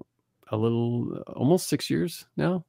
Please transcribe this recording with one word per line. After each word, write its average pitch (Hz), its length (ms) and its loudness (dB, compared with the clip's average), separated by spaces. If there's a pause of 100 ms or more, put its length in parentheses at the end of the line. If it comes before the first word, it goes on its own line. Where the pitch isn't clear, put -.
(520)
a 110 60 0
little, 117 600 0 (180)
almost 170 320 4
six - 220 -2
years 160 360 -2 (120)
now. 165 320 0